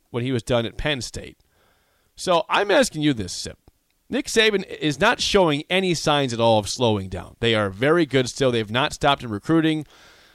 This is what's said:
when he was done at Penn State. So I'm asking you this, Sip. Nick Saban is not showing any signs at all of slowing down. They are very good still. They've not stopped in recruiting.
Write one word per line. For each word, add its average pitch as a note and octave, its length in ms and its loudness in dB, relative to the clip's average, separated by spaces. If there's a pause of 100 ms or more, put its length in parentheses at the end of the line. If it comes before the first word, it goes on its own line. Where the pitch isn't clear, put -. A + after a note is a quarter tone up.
(100)
when A#2+ 140 -4
he C3 80 -4
was A#2 100 -2
done A#2 240 0
at G2+ 100 -12
Penn D3 240 -4
State. - 380 -14 (800)
So E3+ 320 2
I'm G4+ 240 0
asking C4 300 2
you D3 100 4
this, G2+ 200 -6
Sip. - 260 -12 (500)
Nick C4+ 180 -4
Saban G#3+ 400 2
is D3 320 -4
not G#3+ 220 2
showing D#3+ 500 2
any F#3 240 0
signs C#3+ 380 0
at A#2 80 -2
all A2+ 180 6
of G2+ 100 -2
slowing G#2+ 400 0
down. F2+ 300 -12
They A2+ 160 0
are G#2+ 160 0
very D3 360 0
good B2+ 220 0
still. C3 220 0
They've A2 200 -2
not B2+ 220 -2
stopped C#3 300 0
in B2 80 -8
recruiting. D#3 560 0 (480)